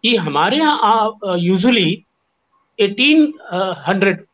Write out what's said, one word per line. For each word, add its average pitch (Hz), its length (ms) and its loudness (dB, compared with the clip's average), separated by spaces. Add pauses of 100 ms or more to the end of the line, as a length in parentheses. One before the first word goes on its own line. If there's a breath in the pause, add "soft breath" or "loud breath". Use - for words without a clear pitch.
कि 240 120 2
हमारे 165 420 0
यहाँ, 302 260 0
आ, 220 240 2
अ, 202 280 -6
usually 185 600 0 (840)
eighteen 285 540 2 (540)
हंड्रेड 190 460 0